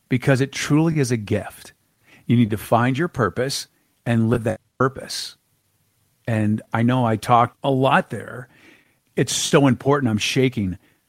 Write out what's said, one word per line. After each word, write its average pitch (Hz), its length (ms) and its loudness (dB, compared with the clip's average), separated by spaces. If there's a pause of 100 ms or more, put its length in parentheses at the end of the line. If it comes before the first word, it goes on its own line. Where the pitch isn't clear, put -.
(100)
because 131 320 2
it 135 100 -4
truly 156 480 0
is 127 100 0
a 127 60 0
gift. 104 560 -6 (540)
You 120 100 2
need 120 140 4
to 107 80 -4
find 120 400 0
your 170 100 -2
purpose 123 600 -4 (360)
and 113 240 2
live 120 140 0
that 110 160 -4 (180)
purpose. - 600 -4 (920)
And 107 340 0 (120)
I 113 100 0
know 123 220 2
I 113 100 2
talked 120 480 2
a 139 80 0
lot 135 380 2
there. 117 400 -12 (640)
It's 147 180 -2
so - 320 2
important. 135 440 2
I'm 107 80 0
shaking. 117 600 -2 (320)